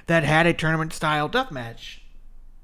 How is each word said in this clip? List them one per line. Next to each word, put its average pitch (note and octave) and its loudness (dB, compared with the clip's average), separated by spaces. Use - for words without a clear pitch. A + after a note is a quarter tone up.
that E3 4
had D#3 4
a E3+ 6
tournament D#3+ 0
style D3+ 0
death C4 -2
match. A#2+ -12